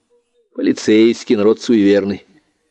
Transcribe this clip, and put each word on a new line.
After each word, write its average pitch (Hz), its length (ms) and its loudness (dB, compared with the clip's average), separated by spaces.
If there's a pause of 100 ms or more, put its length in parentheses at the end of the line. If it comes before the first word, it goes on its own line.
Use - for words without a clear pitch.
(540)
Полицейский 113 800 0
народ 107 260 0
суеверный. 101 640 0 (460)